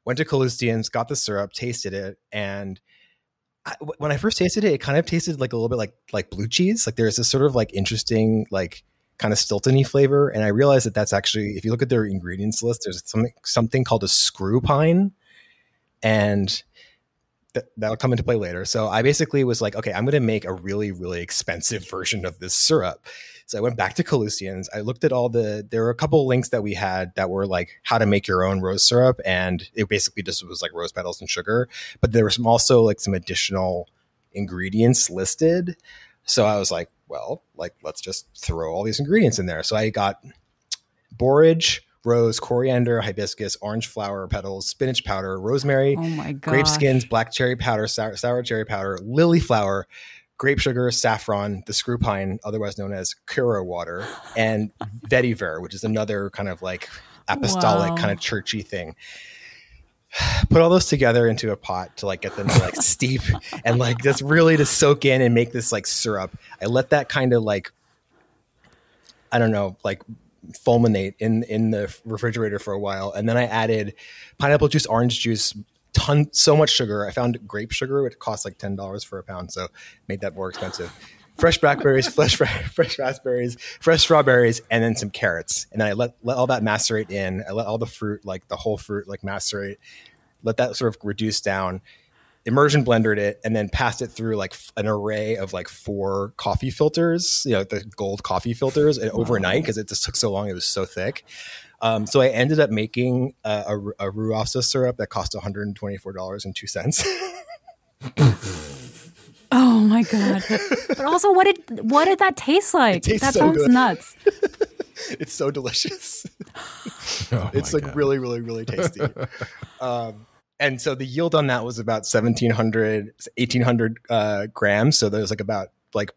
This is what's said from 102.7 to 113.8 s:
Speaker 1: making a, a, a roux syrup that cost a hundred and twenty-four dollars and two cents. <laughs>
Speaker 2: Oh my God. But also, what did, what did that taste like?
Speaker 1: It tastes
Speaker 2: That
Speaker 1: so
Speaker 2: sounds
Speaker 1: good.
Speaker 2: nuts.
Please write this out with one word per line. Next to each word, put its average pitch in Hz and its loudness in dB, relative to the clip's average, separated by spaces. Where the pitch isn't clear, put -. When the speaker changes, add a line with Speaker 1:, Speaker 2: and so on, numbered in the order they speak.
Speaker 1:
making 123 -2
a, 107 -2
a, 101 -4
a 95 -4
roux 107 -2
syrup 127 0
that 104 -4
cost - -6
a 101 -8
hundred 101 -6
and 101 -6
twenty-four 98 -10
dollars 95 -10
and 98 -10
two - -12
cents. 101 -2
<laughs> 381 -4
Speaker 2:
Oh 247 8
my 214 6
God. 202 0
But - -2
also, 349 4
what 370 6
did, 240 0
what 294 6
did 381 4
that 381 4
taste 349 2
like? 240 4
Speaker 1:
It 165 -4
tastes 214 0
Speaker 2:
That 269 2
Speaker 1:
so - 4
Speaker 2:
sounds 320 6
Speaker 1:
good. 247 6
Speaker 2:
nuts. 247 2